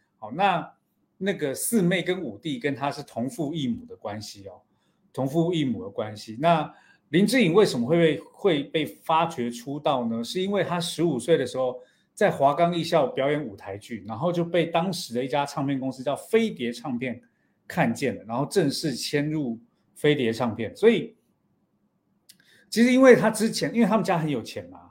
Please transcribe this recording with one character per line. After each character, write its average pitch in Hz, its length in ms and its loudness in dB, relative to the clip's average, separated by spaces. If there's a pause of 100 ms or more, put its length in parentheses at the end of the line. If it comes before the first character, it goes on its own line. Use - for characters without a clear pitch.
(180)
好， 110 120 -12
那， 175 440 -2 (440)
那 190 160 -2
个 143 200 -4
四 220 280 0
妹 175 200 2
跟 185 200 -4
五 107 160 -10
弟 139 200 -6
跟 139 160 -4
他 139 160 -4
是 139 120 -10
同 123 260 -6
父 147 240 -6
异 151 140 -4
母 110 180 -4
的 - 120 -20
关 107 240 -10
系 101 280 -16
哦， 90 120 -20 (520)
同 131 140 -4
父 165 260 0
异 160 120 0
母 117 180 -4
的 - 80 -12
关 110 260 -8
系。 107 240 -14
那 160 340 2 (360)
林 185 160 4
志 247 160 4
颖 165 100 4
为 202 120 8
什 123 140 0
么 120 80 -2
会 165 100 2
被， 156 240 4 (120)
会 160 300 0
被 151 240 -4
发 165 400 0
掘 120 240 -6
出 139 280 -10
道 135 280 0
呢？ 113 160 -4
是 180 180 -6
因 190 100 -2
为 202 120 0
他 175 180 -2
十 170 220 -4
五 156 160 2
岁 160 180 2
的 135 100 0
时 127 120 -6
候 127 200 -2 (360)
在 196 160 2
华 147 240 4
冈 170 200 2
艺 165 100 -2
校 156 220 2
表 135 240 -2
演 147 120 -2
舞 110 120 -10
台 98 220 -14
剧， 101 300 -14
然 107 120 -10
后 175 120 0
就 170 140 0
被 170 220 0
当 170 240 0
时 170 220 -8
的 120 100 -2
一 135 60 -6
家 143 180 0
唱 143 200 -4
片 139 140 -2
公 131 100 -4
司 127 120 -12
叫 139 120 -2
飞 226 360 0
碟 127 220 -6
唱 120 260 -8
片 120 240 -6 (440)
看 123 280 0
见 120 220 -2
了， - 80 -16
然 113 140 -6
后 143 80 -2
正 156 240 2
式 139 240 -4
签 147 360 -2
入 131 300 -4 (340)
飞 151 200 2
碟 120 180 0
唱 117 240 -2
片。 110 180 -6
所 208 140 4
以 202 260 2 (1600)
其 220 120 2
实 247 80 6
因 254 120 6
为 254 120 12
他 214 160 4
之 220 200 0
前， 165 240 -4
因 233 80 4
为 208 40 6
他 208 100 2
们 196 60 2
家 180 140 0
很 156 140 -2
有 120 120 -2
钱 - 280 -12
嘛， - 200 -20